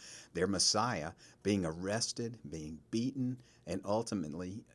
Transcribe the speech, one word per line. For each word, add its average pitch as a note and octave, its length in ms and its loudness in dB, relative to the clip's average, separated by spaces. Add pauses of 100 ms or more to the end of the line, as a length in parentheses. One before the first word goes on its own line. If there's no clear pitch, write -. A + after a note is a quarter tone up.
(320)
their F2 140 4
Messiah, G2 640 2 (320)
being G2 240 4
arrested, G#2+ 720 -2 (100)
being D#2 300 -8 (120)
beaten, B2+ 460 0 (300)
and F2 180 -2
ultimately, F#2+ 800 -2 (100)